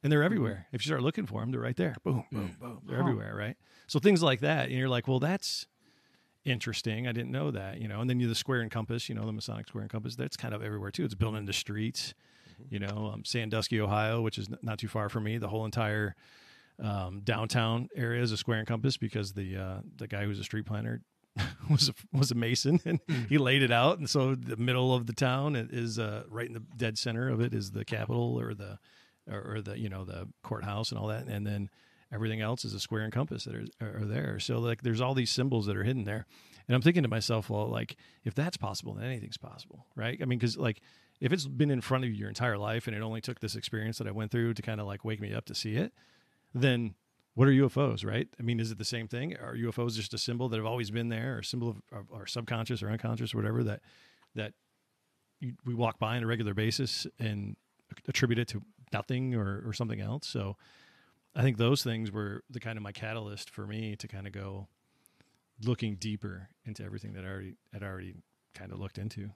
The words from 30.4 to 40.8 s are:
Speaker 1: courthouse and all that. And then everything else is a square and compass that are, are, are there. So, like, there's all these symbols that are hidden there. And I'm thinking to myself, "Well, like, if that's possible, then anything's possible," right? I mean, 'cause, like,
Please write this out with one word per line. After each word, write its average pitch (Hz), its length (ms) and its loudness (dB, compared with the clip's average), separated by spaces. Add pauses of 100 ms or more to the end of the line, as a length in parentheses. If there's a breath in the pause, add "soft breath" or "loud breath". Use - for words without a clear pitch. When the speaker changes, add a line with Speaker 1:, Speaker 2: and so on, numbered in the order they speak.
Speaker 1:
courthouse 107 480 -2
and 110 80 -4
all 104 80 -2
that. 117 200 -4
And 104 180 -2
then 101 240 -2 (440 soft breath)
everything 110 280 -2
else 110 220 -2
is 107 100 -4
a 101 60 -6
square 107 220 -2
and 107 100 -2
compass 127 340 -2
that - 100 -8
are, 110 100 -6 (160)
are, 104 200 -6
are 107 40 0
there. 110 340 -2
So, 117 200 0
like, 117 240 0
there's 113 180 2
all 127 120 2
these 127 180 2
symbols 127 340 2
that 101 100 0
are 98 80 0
hidden 123 220 2
there. 107 200 -4 (420 loud breath)
And 120 80 4
I'm 127 60 6
thinking 170 220 8
to 120 60 4
myself, 110 400 0
"Well, 107 180 0
like, 113 280 -4 (280 loud breath)
if 113 100 -2
that's 165 240 0
possible, 104 380 -6
then 104 100 -6
anything's 110 320 -8
possible," - 480 -18 (100)
right? 120 260 -2
I 143 40 0
mean, 123 140 2
'cause, 113 180 2
like, 117 240 0 (400 soft breath)